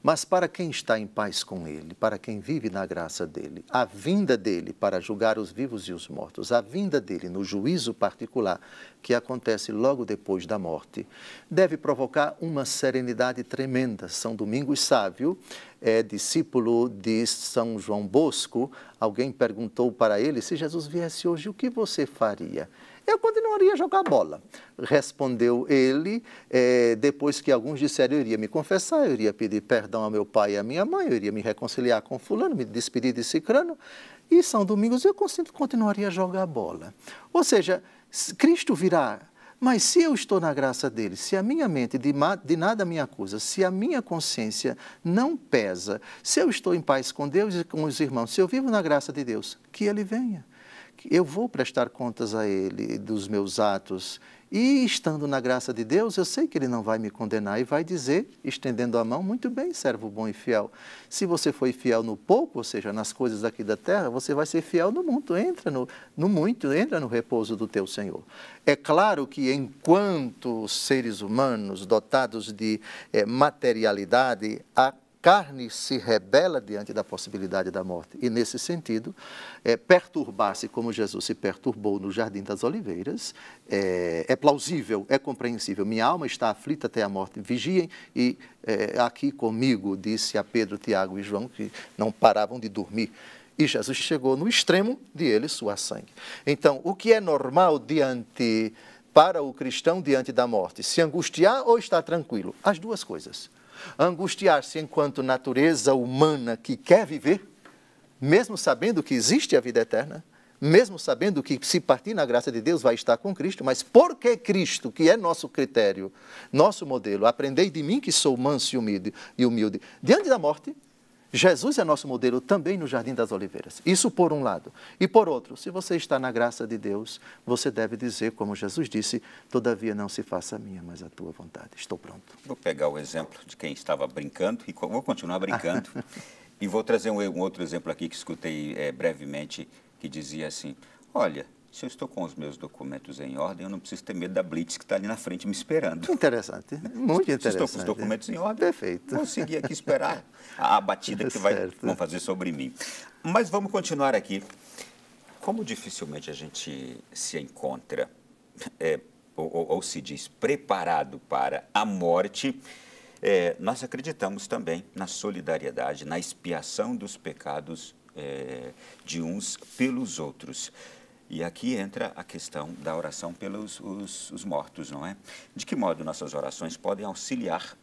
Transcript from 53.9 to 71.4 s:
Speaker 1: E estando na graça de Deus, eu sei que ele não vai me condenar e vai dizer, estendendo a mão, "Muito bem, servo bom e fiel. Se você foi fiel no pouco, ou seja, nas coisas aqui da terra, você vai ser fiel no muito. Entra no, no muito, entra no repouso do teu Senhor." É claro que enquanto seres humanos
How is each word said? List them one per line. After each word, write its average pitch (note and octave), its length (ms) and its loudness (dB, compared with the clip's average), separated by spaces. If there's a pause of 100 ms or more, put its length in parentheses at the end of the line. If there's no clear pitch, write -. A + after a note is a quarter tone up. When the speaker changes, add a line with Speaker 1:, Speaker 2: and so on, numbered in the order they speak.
Speaker 1:
E B3+ 340 4
estando D#3 420 -2
na C#3 120 0
graça B2+ 340 0
de A#2 100 -4
Deus, F#3 320 2
eu F#3+ 80 0
sei C#4+ 240 0
que - 100 -6
ele C3+ 100 0
não A#2+ 140 -2
vai A2 160 0
me A2 120 -4
condenar G#2+ 500 -2
e B2+ 40 0
vai D3 200 0
dizer, E3 460 -2 (140)
estendendo A#2+ 540 -2
a A#2 60 4
mão, A#2+ 180 -2
"Muito A#3 280 -4
bem, C4+ 240 -4
servo A2+ 360 -4
bom G#2+ 180 -6
e G#2 60 -4
fiel. G#2+ 380 0 (380)
Se - 160 -2
você E3+ 260 2
foi B2+ 220 0
fiel A#2 280 2
no A2+ 140 -4
pouco, G3 440 2
ou A#2 40 -6
seja, - 300 -6
nas G#2+ 180 -4
coisas A2+ 320 -2
aqui A2+ 200 -4
da G#2 120 0
terra, F3 340 0
você B2+ 240 -4
vai D3 120 2
ser E3 160 0
fiel E3+ 300 2
no E4+ 120 -2
muito. C#4+ 320 0
Entra E4 340 -2
no, B2+ 180 -2 (280)
no E3 140 2
muito, F3+ 420 2
entra F3+ 280 2
no C#3 80 -2
repouso A2+ 500 0
do G#2+ 100 -4
teu G2+ 180 -2
Senhor." G2 380 -8 (420)
É D3 100 6
claro D#3+ 520 2
que C3+ 240 -2
enquanto C#3 1160 0
seres A#2 540 -2
humanos G#2 640 -2